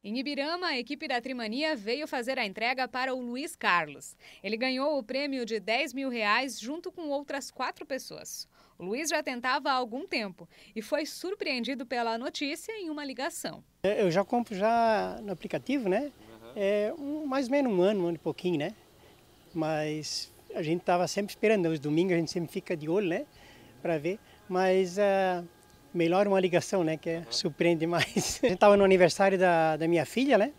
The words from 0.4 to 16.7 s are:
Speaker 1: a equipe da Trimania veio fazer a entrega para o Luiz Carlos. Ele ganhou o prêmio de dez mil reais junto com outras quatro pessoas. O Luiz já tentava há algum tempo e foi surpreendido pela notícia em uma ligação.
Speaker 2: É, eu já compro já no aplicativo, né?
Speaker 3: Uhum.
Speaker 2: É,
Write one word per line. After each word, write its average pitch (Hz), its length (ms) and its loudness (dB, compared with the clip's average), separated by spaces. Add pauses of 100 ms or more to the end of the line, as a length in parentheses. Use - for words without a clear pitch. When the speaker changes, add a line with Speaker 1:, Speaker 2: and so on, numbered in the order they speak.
Speaker 1:
a 285 120 -2
equipe 285 280 -8
da 254 120 -2
Trimania 247 560 -4
veio 247 320 -4
fazer 262 320 -4
a 240 60 0
entrega 240 420 -2
para 254 260 -4
o 262 60 -4
Luiz 254 360 -8
Carlos. 160 600 0 (260)
Ele 196 140 -4
ganhou 262 420 0
o 262 60 -2
prêmio 269 420 -4
de 220 140 -4
dez 233 340 -2
mil 269 160 -4
reais 233 480 0
junto 302 340 -10
com 330 180 -10
outras 285 420 -6
quatro 285 340 -6
pessoas. - 640 -12 (300)
O 175 80 -12
Luiz 262 240 -4
já 311 120 0
tentava 262 480 -2
há 277 40 2
algum 254 340 -4
tempo 202 400 -6 (260)
e 220 80 -8
foi 294 240 -2
surpreendido 277 800 -6
pela 233 320 -2
notícia 294 600 -6
em 349 100 -8
uma 302 140 -8
ligação. - 580 -8 (220)
Speaker 2:
É, 208 180 2
eu 190 80 4
já 180 140 2
compro 240 320 -2
já 214 680 2
no 202 120 -6
aplicativo, 202 560 -4
né? 208 140 2
Speaker 3:
Uhum. 226 520 -14
Speaker 2:
É, 208 420 2